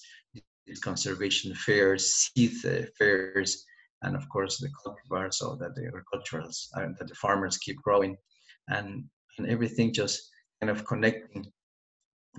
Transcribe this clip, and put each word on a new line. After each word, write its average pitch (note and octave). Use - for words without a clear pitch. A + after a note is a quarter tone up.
these F#2+
conservation F#2+
fairs, F#2+
seed, -
uh, F2
fairs, F#2+
and F#2+
of F#2
course G2
the -
cultivars, F#2+
so -
that F2+
the -
agriculturals, E2
uh, F#2+
that -
the F2
farmers G2
keep -
growing, G2
and, G2+
and -
everything A2+
just -
kind G#2+
of G#2+
connecting, G#2+